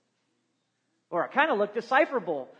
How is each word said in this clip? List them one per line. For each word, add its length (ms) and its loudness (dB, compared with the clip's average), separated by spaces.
Or 140 -2
it 80 -8
kinda 220 2
looked 200 0
decipherable, 760 0